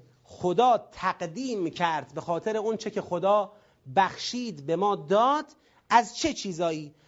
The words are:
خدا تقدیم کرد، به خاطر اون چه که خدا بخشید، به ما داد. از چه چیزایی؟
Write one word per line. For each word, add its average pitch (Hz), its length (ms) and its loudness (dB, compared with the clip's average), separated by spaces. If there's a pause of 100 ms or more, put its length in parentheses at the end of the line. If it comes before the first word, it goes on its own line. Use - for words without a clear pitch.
(240)
خدا 208 680 2
تقدیم 185 800 -4
کرد، 156 440 -2
به 151 60 -6
خاطر 170 360 -4
اون 220 200 -2
چه - 140 -8
که 196 100 -4
خدا 190 520 0 (440)
بخشید، 190 680 -2
به 165 100 0
ما 196 200 2
داد. 233 500 2 (440)
از 233 260 4
چه 302 160 -2
چیزایی؟ 160 600 -4 (140)